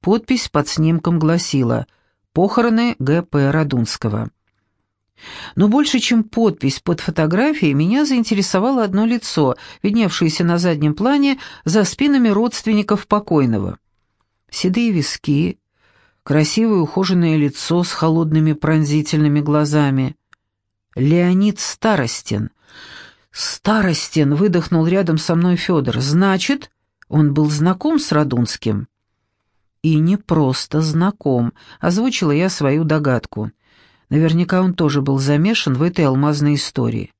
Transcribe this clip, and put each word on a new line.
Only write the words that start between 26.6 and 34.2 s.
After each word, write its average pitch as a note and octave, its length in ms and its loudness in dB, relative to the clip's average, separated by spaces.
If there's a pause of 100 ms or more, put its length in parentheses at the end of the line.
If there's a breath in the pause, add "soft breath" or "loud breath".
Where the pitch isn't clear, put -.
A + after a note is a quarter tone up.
он D3+ 240 2
был D3+ 180 2
знаком F#3 480 0
с - 140 -4
Радунским?» A#2+ 760 -2 (960)
«И D#3+ 140 2
не E3+ 200 2
просто D3+ 640 -2
знаком», — D3+ 720 -2 (280 loud breath)
озвучила F3+ 520 0
я E3+ 160 0
свою D3+ 360 0
догадку. C#3 680 -2 (580 soft breath)
«Наверняка E3 500 2